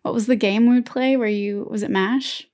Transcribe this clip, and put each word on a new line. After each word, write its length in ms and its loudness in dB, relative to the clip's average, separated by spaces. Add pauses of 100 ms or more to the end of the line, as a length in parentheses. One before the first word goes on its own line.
What 100 -4
was 140 -2
the 100 4
game 320 2
we 60 6
would 100 2
play 320 0
where 100 0
you, 420 -4
was 140 -6
it 80 -4
mash? 640 -2